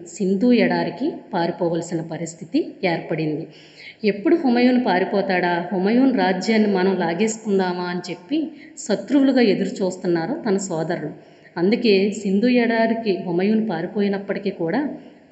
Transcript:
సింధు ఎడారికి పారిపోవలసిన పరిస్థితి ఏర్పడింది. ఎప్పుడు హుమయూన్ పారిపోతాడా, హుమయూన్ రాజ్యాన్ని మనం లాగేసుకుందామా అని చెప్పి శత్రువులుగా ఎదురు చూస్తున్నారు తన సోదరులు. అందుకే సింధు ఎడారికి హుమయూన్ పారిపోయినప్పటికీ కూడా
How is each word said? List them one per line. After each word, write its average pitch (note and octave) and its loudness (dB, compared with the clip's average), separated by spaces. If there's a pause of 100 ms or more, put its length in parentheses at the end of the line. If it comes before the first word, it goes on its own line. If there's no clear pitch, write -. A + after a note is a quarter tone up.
సింధు G3 2
ఎడారికి F3+ 0 (220)
పారిపోవలసిన E3+ -2
పరిస్థితి E3 -6 (120)
ఏర్పడింది. D#3+ -4 (580)
ఎప్పుడు G3+ 2
హుమయూన్ B3 2
పారిపోతాడా, F3+ 0
హుమయూన్ A3+ 2
రాజ్యాన్ని G3+ 2
మనం F#3+ 2
లాగేసుకుందామా F#3 0
అని F3 -6 (100)
చెప్పి C#4 -4 (300)
శత్రువులుగా C4 2
ఎదురు F#3+ 2
చూస్తున్నారు F3+ -2
తన G3 2
సోదరులు. D#3+ -4 (460)
అందుకే G3+ 4
సింధు G3+ 0
ఎడారికి A3+ 2
హుమయూన్ G3 0
పారిపోయినప్పటికీ G3 -4
కూడా G3 -2 (440)